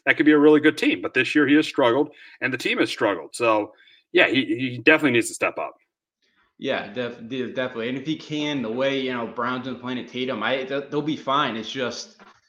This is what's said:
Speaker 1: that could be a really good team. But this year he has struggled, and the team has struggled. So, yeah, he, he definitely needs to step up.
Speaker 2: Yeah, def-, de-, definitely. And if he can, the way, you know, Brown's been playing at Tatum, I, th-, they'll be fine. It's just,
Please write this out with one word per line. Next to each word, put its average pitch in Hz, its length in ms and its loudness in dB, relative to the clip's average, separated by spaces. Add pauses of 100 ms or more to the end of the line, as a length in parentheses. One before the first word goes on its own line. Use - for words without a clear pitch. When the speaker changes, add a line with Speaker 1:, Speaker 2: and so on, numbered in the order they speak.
Speaker 1:
that 135 120 2
could 151 80 2
be 151 60 8
a 151 60 8
really 151 220 8
good 151 180 2
team. 262 240 0
But - 120 -6
this 127 220 0
year 147 120 4
he 143 80 4
has 151 120 4
struggled, 135 440 2 (300)
and 127 100 -2
the 131 60 -4
team 214 220 -4
has 127 100 2
struggled. 95 460 -2
So, 110 380 0 (400)
yeah, 180 140 6
he, 131 180 0
he 123 320 -4
definitely 151 340 4
needs 117 160 2
to - 60 -8
step - 240 -4
up. 76 180 -8 (840)
Speaker 2:
Yeah, 127 340 -4
def-, 120 340 -8
de-, 123 240 -6
definitely. 120 380 -6
And 131 80 -6
if 135 80 -10
he 156 100 -4
can, 147 460 -6
the 110 100 -6
way, 135 280 -2
you 127 140 -4
know, 117 140 -6
Brown's 123 380 -6
been 123 140 -10
playing 123 200 -8
at - 80 -12
Tatum, 123 360 -6
I, 131 200 -2
th-, 139 280 -6
they'll 147 100 -2
be 147 160 -4
fine. 135 380 -2
It's 110 140 -8
just, 123 480 -8 (320)